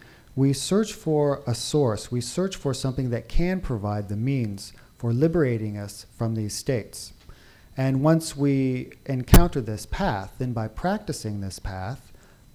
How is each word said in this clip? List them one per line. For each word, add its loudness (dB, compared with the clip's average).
we 4
search 0
for 0
a 0
source, 0
we 0
search -2
for -2
something -2
that -4
can 4
provide -4
the -2
means -2
for 0
liberating 2
us -10
from -2
these -2
states. -4
And 2
once 4
we 0
encounter 6
this -6
path, -2
then -4
by -2
practicing -4
this -8
path, -8